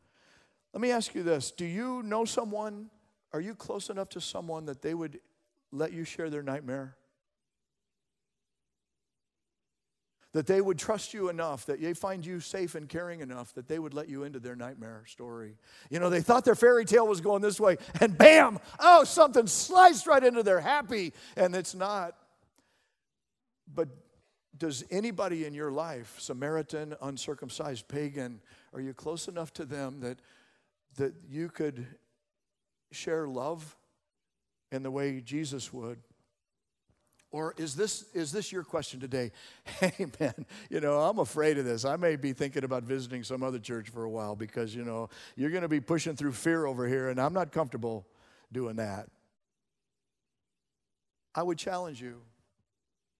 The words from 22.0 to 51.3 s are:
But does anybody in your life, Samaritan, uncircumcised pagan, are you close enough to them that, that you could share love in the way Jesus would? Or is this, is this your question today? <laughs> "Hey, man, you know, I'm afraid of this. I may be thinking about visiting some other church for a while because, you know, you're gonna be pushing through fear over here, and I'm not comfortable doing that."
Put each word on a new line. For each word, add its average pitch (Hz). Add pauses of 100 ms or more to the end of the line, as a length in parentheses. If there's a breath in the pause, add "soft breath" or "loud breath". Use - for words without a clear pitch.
But 151 (720)
does 147
anybody 185
in 147
your 147
life, 139
Samaritan, 151
uncircumcised 135
pagan, 139 (320 soft breath)
are 127
you 135
close 160
enough 170
to 170
them 139
that, 123 (800 soft breath)
that 139 (140)
you 156
could 139 (1080)
share 160
love 147 (960)
in 135
the 135
way 139
Jesus 135
would? 120 (1300)
Or 156
is 156
this, 202 (100)
is 165
this 196
your 185
question 143
today? 127 (180 loud breath)
<laughs> - (160)
"Hey, 185 (140)
man, 135 (240 loud breath)
you 160
know, 147
I'm 196
afraid 151
of 135
this. 117
I 139
may 175
be 139
thinking 139
about 127
visiting 127
some 127
other 131
church 113
for 117
a 113
while 107
because, 113
you 120
know, 113 (260 loud breath)
you're 139
gonna 175
be 151
pushing 160
through 143
fear 165
over 123
here, 131
and 127
I'm 143
not 175
comfortable 117 (460 soft breath)
doing 117
that." 104 (2250)